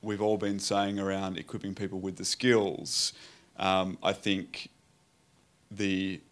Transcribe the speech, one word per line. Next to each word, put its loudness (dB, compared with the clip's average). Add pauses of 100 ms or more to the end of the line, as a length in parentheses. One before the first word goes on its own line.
we've -2
all 4
been 0
saying 0
around -2
equipping -8
people -6
with -6
the -6
skills. 2 (440)
Um, 2
I 2
think -4 (1000)
the 0 (120)